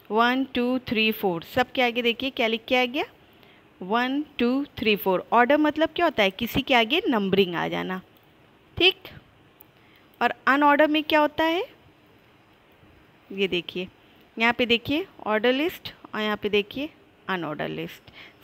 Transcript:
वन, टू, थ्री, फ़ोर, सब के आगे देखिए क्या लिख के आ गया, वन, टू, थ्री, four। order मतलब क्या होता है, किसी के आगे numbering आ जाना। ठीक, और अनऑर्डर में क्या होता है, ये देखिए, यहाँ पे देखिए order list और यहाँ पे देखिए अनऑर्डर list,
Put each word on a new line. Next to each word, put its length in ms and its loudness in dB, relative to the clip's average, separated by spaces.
वन, 340 2
टू, 260 0
थ्री, 320 0
फ़ोर, 320 -4
सब 280 -2
के 100 -2
आगे 200 -2
देखिए 280 -2
क्या 160 -2
लिख 220 -4
के 80 0
आ 100 2
गया, 180 -4
वन, 400 -2
टू, 260 0
थ्री, 180 2
four। 360 0
order 260 4
मतलब 380 0
क्या 100 2
होता 160 0
है, 100 2
किसी 300 -4
के 120 0
आगे 340 2
numbering 460 2
आ 140 -2
जाना। 320 -6
ठीक, 320 0
और 120 2
अनऑर्डर 420 6
में 140 0
क्या 180 2
होता 240 2
है, 180 0
ये 180 0
देखिए, 380 -4
यहाँ 160 2
पे 140 0
देखिए 400 0
order 260 2
list 400 -4
और 160 -8
यहाँ 160 -2
पे 120 -6
देखिए 400 -2
अनऑर्डर 400 -4
list, 420 -12